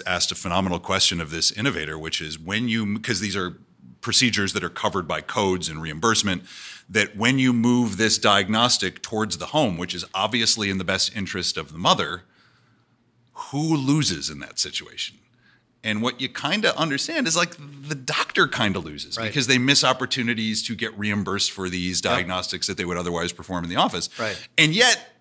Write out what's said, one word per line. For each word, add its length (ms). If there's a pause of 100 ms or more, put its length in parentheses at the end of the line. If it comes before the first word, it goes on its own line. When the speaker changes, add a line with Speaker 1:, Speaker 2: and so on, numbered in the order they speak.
Speaker 1:
asked 260
a 40
phenomenal 440
question 400
of 120
this 200
innovator, 460
which 240
is 160
when 300
you, 320
'cause 200
these 160
are 220 (440)
procedures 520
that 100
are 60
covered 380
by 140
codes 480
and 120
reimbursement, 600 (440)
that 300
when 220
you 120
move 460
this 220
diagnostic 840
towards 360
the 100
home, 300
which 180
is 180
obviously 560
in 80
the 60
best 320
interest 420
of 140
the 80
mother, 440 (1300)
who 240
loses 540
in 100
that 200
situation? 580 (680)
And 180
what 200
you 80
kinda 480
understand 500
is, 80
like, 200 (340)
the 60
doctor 520
kinda 320
loses 380
Speaker 2:
Right. 80
Speaker 1:
because 220
they 100
miss 260
opportunities 800
to 120
get 220
reimbursed 540
for 160
these 300
Speaker 2:
Yep. 160
Speaker 1:
diagnostics 540
that 100
they 80
would 100
otherwise 380
perform 320
in 40
the 60
office. 420
Speaker 2:
Right. 200 (200)
Speaker 1:
And 160
yet 360 (120)